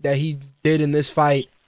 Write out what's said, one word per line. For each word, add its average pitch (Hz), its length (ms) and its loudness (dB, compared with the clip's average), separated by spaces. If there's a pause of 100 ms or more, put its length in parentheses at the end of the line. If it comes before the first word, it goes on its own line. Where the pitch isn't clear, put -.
that 139 140 0
he 147 220 -4 (240)
did 156 180 2
in 147 120 0
this 147 180 0
fight 147 380 0 (200)